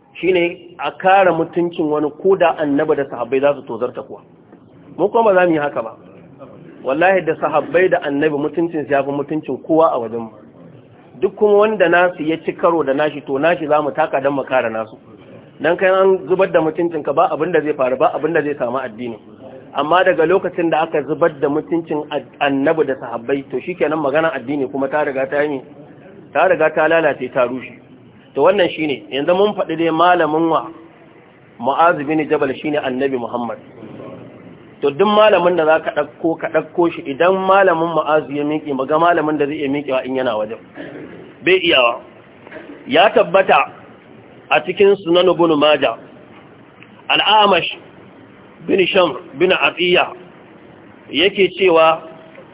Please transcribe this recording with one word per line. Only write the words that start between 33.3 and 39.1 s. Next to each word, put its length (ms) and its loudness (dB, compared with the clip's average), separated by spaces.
To, 80 2
duk 160 2
malamin 500 4
da 80 2
za 160 4
ka 140 -8
ɗauko, 460 -4
ka 100 -6
ɗauko 420 0
shi. 140 -12
Idan 320 2
malamin 560 2
Mu'az 340 0
ya 140 -4
miƙe, 320 -4
mu 120 -2
ga 120 0
malamin 400 2